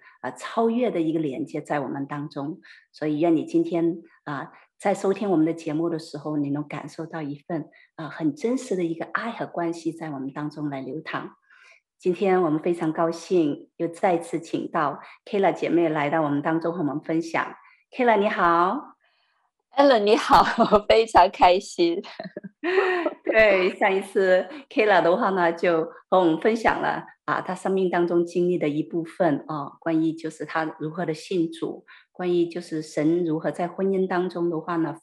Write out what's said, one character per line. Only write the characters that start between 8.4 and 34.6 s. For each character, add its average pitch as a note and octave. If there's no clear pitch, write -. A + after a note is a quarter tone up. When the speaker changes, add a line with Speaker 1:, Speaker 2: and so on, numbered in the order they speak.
Speaker 1:
实 G#3+
的 F3+
一 E3
个 -
爱 A3+
和 D#3+
关 E3+
系 E3
在 D#3+
我 C#3
们 C3+
当 D3+
中 D3+
来 C3+
流 C3+
淌。 -
今 F#3
天 F#3
我 E3
们 D#3
非 F3
常 E3
高 E3
兴 E3
又 E3
再 E3+
次 E3
请 -
到 D3+
Kayla G3
姐 -
妹 E3
来 D3+
到 D#3+
我 D3
们 C#3+
当 D#3+
中 E3
和 F3+
我 F3
们 D3
分 E3
享。 -
Kayla， A#3+
你 G3+
好。 F#3+
Speaker 2:
Ellen， C#4
你 G#3
好， G3
<laughs> G#3
非 A3+
常 G3
开 F#3
心。 E3+
Speaker 1:
<laughs> F4+
对， G3+
上 G3+
一 G3
次 F#3+
Kayla G#3
的 E3+
话 A#3
呢， F3
就 E3+
和 F#3
我 F3+
们 D#3+
分 A3
享 -
了， D3+
啊， D3
她 F#3
生 F#3+
命 F#3+
当 F3
中 F3
经 F3
历 F3+
的 D#3
一 D3
部 E3
分， D#3+
啊， C#3+
关 D#3+
于 D#3+
就 D#3+
是 D#3
她 D#3+
如 D3+
何 E3+
的 D#3
信 E3
主， -
关 F3+
于 E3+
就 E3+
是 E3
神 D#3+
如 D#3+
何 D#3
在 F3
婚 F#3+
姻 F#3+
当 F#3
中 F3
的 D#3+
话 E3+